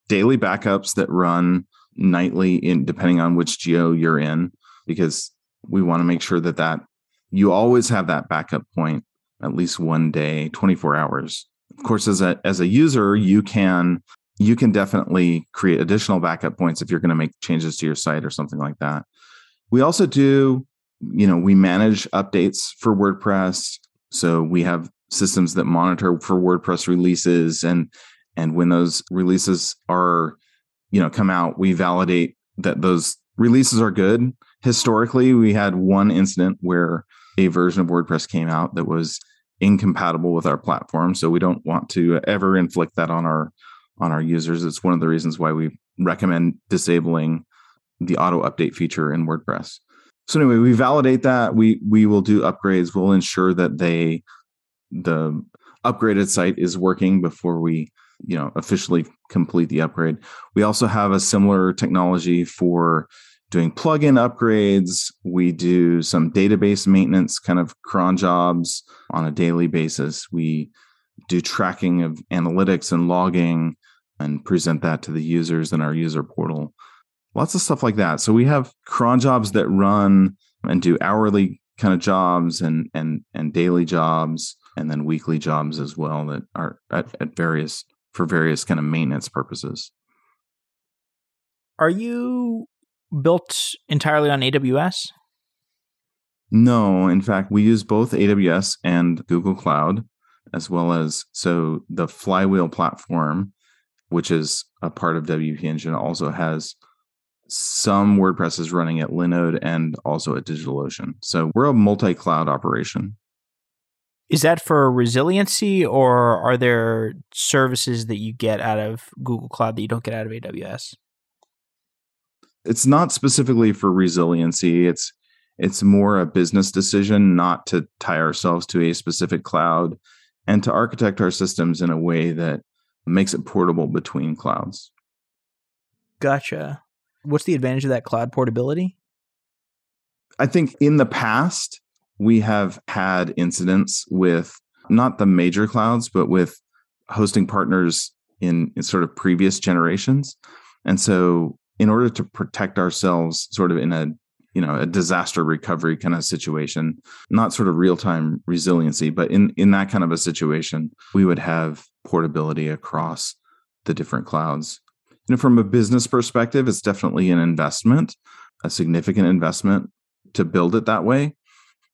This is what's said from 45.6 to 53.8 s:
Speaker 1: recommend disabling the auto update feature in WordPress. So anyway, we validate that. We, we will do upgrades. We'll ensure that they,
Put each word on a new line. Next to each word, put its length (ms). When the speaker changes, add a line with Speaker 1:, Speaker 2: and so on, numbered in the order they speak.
Speaker 1:
recommend 560
disabling 760
the 180
auto 260
update 300
feature 400
in 140
WordPress. 520
So 120
anyway, 180
we 160
validate 500
that. 320
We, 320
we 180
will 160
do 200
upgrades. 540
We'll 160
ensure 420
that 240
they, 460